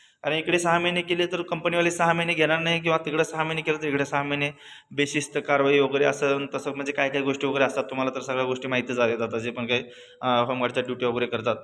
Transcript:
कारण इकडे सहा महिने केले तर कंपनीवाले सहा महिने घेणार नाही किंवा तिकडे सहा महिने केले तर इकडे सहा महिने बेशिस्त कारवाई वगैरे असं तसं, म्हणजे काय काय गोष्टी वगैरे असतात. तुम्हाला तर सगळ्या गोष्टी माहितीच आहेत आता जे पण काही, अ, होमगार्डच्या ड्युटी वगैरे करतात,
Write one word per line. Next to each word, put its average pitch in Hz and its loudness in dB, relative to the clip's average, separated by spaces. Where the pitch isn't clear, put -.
कारण 151 2
इकडे 165 2
सहा 170 4
महिने 175 2
केले 175 0
तर 175 -2
कंपनीवाले 170 0
सहा 170 4
महिने 170 0
घेणार 156 2
नाही 165 0
किंवा 165 2
तिकडे 160 0
सहा 160 -2
महिने 160 -2
केले 156 0
तर 156 -6
इकडे 139 0
सहा 143 -2
महिने 143 -2
बेशिस्त 143 -2
कारवाई 143 4
वगैरे 139 2
असं 139 0
तसं, 139 -6
म्हणजे 139 -6
काय 139 0
काय 139 -2
गोष्टी 135 -2
वगैरे 139 2
असतात. 127 0
तुम्हाला 131 -4
तर 131 -8
सगळ्या 127 -2
गोष्टी 127 -4
माहितीच 123 -2
आहेत 113 2
आता 113 -4
जे 117 -6
पण 117 -8
काही, 123 0
अ, 127 -4
होमगार्डच्या 123 0
ड्युटी 123 -4
वगैरे 120 0
करतात, 117 -2